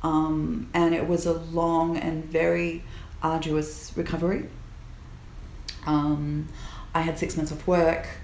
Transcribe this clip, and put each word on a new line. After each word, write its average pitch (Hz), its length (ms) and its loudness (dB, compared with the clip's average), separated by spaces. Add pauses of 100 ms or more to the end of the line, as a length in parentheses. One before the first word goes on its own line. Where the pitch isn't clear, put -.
Um, 156 720 2
and 170 200 4
it - 140 0
was 170 160 2
a 170 80 2
long 165 640 2
and 160 300 -2
very 170 560 2 (400)
arduous 156 760 0
recovery. 170 480 0 (1400)
Um, 147 640 2 (460)
I 165 80 2
had 165 160 0
six - 180 -2
months 151 160 0
off - 140 -6
work. 170 400 4 (160)